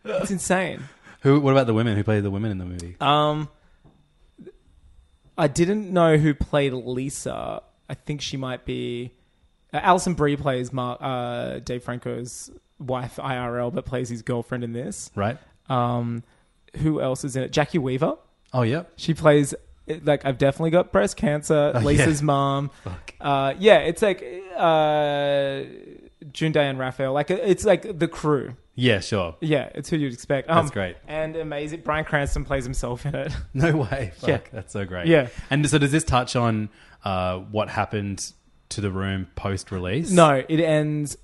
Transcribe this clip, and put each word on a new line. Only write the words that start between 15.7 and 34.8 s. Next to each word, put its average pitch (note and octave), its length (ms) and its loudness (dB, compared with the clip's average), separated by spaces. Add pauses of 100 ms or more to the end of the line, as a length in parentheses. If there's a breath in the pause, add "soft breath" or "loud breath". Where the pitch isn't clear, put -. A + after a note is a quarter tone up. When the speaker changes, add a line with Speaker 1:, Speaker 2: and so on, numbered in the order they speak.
Speaker 1:
who D3+ 240 0
else C3 240 -2
is C3 100 -6
in C3 80 -2
it? - 80 -6
Jackie D3+ 280 0
Weaver. C3 380 -2 (360)
Speaker 2:
Oh, B2+ 100 2
yeah. C#3+ 220 0 (120)
Speaker 1:
She E3 180 -2
plays, D3 400 4 (480)
like, C#3+ 220 0
"I've C3 140 -2
definitely C#3+ 320 2
got F3 220 2
breast G3+ 240 2
cancer." D3 580 2
Speaker 2:
Oh, B2 60 2
yeah. A2 40 2
Speaker 1:
Lisa's D3 380 4
mom. C#3 480 2 (140)
Speaker 2:
Fuck. - 360 -12
Speaker 1:
Uh, C3+ 380 0
yeah, F#3+ 200 10
it's D#3+ 240 0
like, G3 200 0 (340)
uh, D3 1040 2 (720)
June D#3+ 200 -2
Day D3 160 4
and C3+ 100 -4
Raphael. C3 340 -4
Like, D3 180 0
it's, G3 340 2
like, F#3+ 340 2
the E3 100 0
crew. C3+ 480 -2 (180)
Speaker 2:
Yeah, A#2+ 260 4
sure. F2+ 400 -2
Speaker 1:
Yeah, D3+ 340 0
it's - 140 -10
who E3+ 80 -2
you'd C#3 160 -2
expect. C3+ 360 -4
Speaker 2:
That's E3 100 4
Speaker 1:
Um, D#3 100 2
Speaker 2:
great. F#2 280 -4 (100)
Speaker 1:
and D#3 300 -6
amazing, D3+ 440 -8
Bryan D3+ 240 -2
Cranston C#3+ 400 -2
plays C#3 200 -4
himself B2 420 -6
in C#3+ 80 -4
it. C#3 180 -4 (100)
<laughs> - 120 -14
Speaker 2:
No D#3 220 4
way. B2 400 -2
Fuck, - 120 -4
Speaker 1:
Yeah. C#3 100 2 (140)
Speaker 2:
that's G#2+ 200 -12
so G2 120 -4